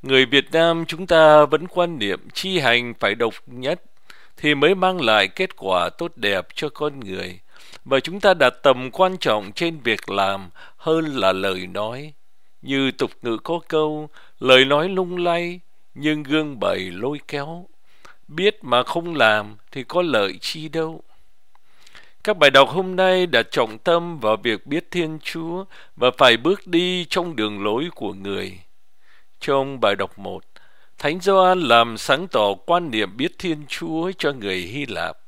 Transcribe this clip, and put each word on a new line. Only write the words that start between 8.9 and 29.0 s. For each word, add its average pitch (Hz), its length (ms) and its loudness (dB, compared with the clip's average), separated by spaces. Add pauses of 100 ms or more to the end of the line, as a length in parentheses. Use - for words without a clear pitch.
quan 185 280 0
trọng 107 340 -2
trên 170 260 -4
việc 113 320 -4
làm 98 400 -2 (260)
hơn 160 280 0
là 123 280 0
lời 95 340 -2
nói. 110 460 -10 (500)
Như 135 280 -2
tục - 200 -2 (120)
ngữ 117 140 -4
có 165 320 -6
câu, 151 400 -2 (320)
"Lời 131 240 8
nói 147 240 2
lung 180 360 -4
lay, 175 360 -2 (340)
nhưng 151 280 -2
gương 143 380 -2
bày 92 180 0
lôi 98 500 -6
kéo." 160 380 -10 (640)
Biết 180 360 -2
mà 123 180 2
không 170 320 -4
làm 107 420 2 (160)
thì 131 120 -10
có 180 180 -2
lợi 101 380 0
chi 156 280 -10
đâu. 160 340 -8 (1200)
Các 208 120 0
bài 147 140 8
đọc 135 180 8
hôm 185 280 -4
nay 185 300 2
đặt 120 240 0
trọng 110 280 -2
tâm 170 420 -2
vào 110 160 0
việc 107 300 -4
biết 147 240 -8
Thiên 156 320 -4
Chúa 165 420 -10 (320)
và 123 220 4
phải 123 180 8
bước 156 300 0
đi 180 380 0
trong 170 320 -4
đường 104 280 -4
lối 120 300 -2
của 98 180 -8
Người. 95 460 -8 (840)